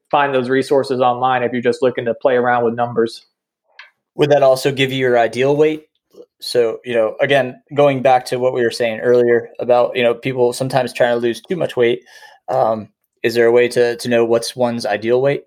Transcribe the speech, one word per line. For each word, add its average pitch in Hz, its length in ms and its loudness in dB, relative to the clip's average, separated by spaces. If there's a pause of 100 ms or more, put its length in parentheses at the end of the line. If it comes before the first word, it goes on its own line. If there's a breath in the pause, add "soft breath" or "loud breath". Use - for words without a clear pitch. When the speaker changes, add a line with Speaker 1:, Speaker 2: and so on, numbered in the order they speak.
(100)
Speaker 1:
find 143 240 0
those 127 140 -2
resources 131 520 0
online 123 440 0
if 120 80 -4
you're 123 100 -4
just 120 200 -2
looking 123 240 0
to 113 80 0
play 131 200 0
around 123 300 2
with 117 100 -2
numbers. 120 500 -4 (920 loud breath)
Speaker 2:
Would 147 140 2
that 143 120 4
also 135 300 2
give 131 180 -2
you 135 80 -6
your 127 180 2
ideal 120 380 0
weight? 156 320 0 (540)
So, 113 440 -2
you 120 100 -6
know, 110 260 0
again, 131 420 -2 (140)
going 139 260 2
back 127 240 2
to 127 140 -4
what 127 120 0
we 127 100 -2
were 113 100 0
saying 113 260 -4
earlier 120 520 2 (100)
about, 120 360 2
you 127 60 0
know, 117 100 2
people 123 400 -2
sometimes 127 400 -4
trying 120 220 0
to 120 60 -2
lose 117 200 -2
too - 140 -8
much 151 220 -6
weight, 120 280 0 (440 loud breath)
um, 113 400 -2 (340)
is 117 120 -2
there 117 120 4
a 117 60 4
way 120 160 4
to, 120 280 0
to 123 120 -10
know 117 160 2
what's 117 320 -2
one's 117 280 -4
ideal 107 380 -2
weight? 143 240 -2